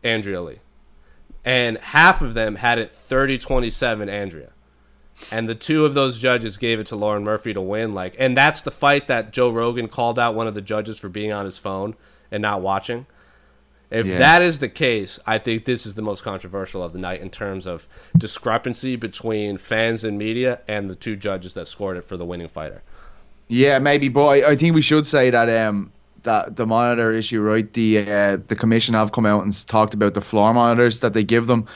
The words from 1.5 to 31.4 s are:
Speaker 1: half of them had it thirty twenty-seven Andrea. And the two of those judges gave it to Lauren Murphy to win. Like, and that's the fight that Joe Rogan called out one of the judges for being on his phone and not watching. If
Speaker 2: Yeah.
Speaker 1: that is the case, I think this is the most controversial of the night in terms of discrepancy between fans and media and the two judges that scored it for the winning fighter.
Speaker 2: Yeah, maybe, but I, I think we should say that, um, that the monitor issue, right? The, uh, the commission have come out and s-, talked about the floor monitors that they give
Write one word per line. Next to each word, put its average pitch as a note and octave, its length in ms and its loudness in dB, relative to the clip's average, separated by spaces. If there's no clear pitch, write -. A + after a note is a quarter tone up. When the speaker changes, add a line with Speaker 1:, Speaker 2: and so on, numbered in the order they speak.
Speaker 1:
half E3+ 420 6
of A#2 140 -2
them G#2+ 220 -2
had A#2+ 200 0
it A2 140 -6
thirty C3+ 480 0
twenty-seven A#2 680 -2
Andrea. F#2+ 440 -8
And A2+ 180 -4
the A#2 60 -4
two D#3 300 2
of C#3+ 100 2
those C3 240 0
judges A2+ 380 0
gave A2+ 220 0
it G#2+ 80 -6
to A2 80 -10
Lauren G#2 280 -2
Murphy G#2+ 300 -2
to F#2+ 80 -6
win. G#2 340 -4
Like, F#2 240 -8
and C3 180 2
that's D3+ 240 4
the - 80 -10
fight C#3+ 380 2
that A2 260 -2
Joe B2 160 2
Rogan A#2 380 -2
called A#2+ 320 -2
out A#2 160 2
one A2+ 100 -2
of A2 80 -4
the G#2 80 -8
judges G#2+ 380 -6
for G2+ 100 -12
being G#2 220 -6
on G2+ 140 -6
his F#2 120 -10
phone G2 380 -8
and G#2 120 -6
not G2+ 180 0
watching. G2 460 -4
If A2+ 160 -2
Speaker 2:
Yeah. G2+ 140 0
Speaker 1:
that D#3+ 220 8
is E3 180 0
the C3 100 -4
case, A2+ 580 -4
I A2 100 0
think A2+ 280 -4
this B2 200 -4
is G2+ 100 -14
the A2 60 -10
most G#2 220 -6
controversial F#2+ 580 -10
of E2+ 120 -10
the F2+ 60 -10
night F#2 220 -8
in F#2 80 -14
terms F#2+ 360 -10
of F2 220 -12
discrepancy A#2 800 -4
between G#2+ 640 -6
fans A2+ 480 -2
and G#2 120 -4
media A#2+ 500 -2
and G2+ 220 -6
the F#2 60 -10
two G#2+ 220 -8
judges F#2+ 380 -8
that E2+ 120 -12
scored F#2+ 300 -8
it F2 80 -14
for G2 100 -12
the E2+ 100 -8
winning F2 220 -10
fighter. D2+ 360 -12
Speaker 2:
Yeah, C3 300 4
maybe, C#3+ 280 2
but C#3+ 200 4
I, C#3 240 6
I C#3+ 40 6
think D#3+ 200 4
we D#3 60 6
should D3+ 240 2
say C3 260 4
that, A#2 180 4
um, G#2+ 420 0
that G#2+ 320 -2
the A#2 120 -2
monitor A#2 440 2
issue, A2 300 -2
right? G#2+ 320 0
The, A2 240 4
uh, G2+ 480 2
the G#2 100 -4
commission A2+ 380 2
have G#2+ 180 2
come A2+ 140 0
out G#2 160 4
and G2+ 100 -2
s-, - 140 -6
talked A2 300 2
about G#2 180 2
the G2+ 80 -4
floor A2 320 2
monitors A#2+ 460 4
that A2+ 140 0
they A2 100 2
give A#2 240 2